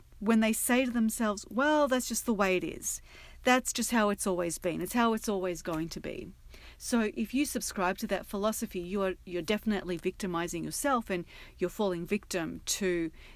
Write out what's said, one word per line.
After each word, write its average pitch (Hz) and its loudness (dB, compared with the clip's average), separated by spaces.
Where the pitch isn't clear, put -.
when 220 4
they 220 4
say 247 4
to 247 0
themselves, 220 0
"Well, 285 4
that's 254 2
just - -4
the 233 4
way 190 4
it 170 0
is. - -6
That's 254 4
just - -2
how 214 4
it's 196 -2
always 175 0
been. 160 -2
It's 180 -4
how 233 4
it's 220 -4
always 185 -2
going 165 -2
to 165 -10
be." - -10
So 226 2
if 226 -2
you 285 2
subscribe 190 -2
to 226 -6
that 190 -2
philosophy, 208 -2
you 180 -2
are, 185 0
you're 175 -4
definitely 202 0
victimizing 170 -4
yourself 233 0
and 175 -2
you're 175 0
falling 180 -2
victim 165 -2
to 175 0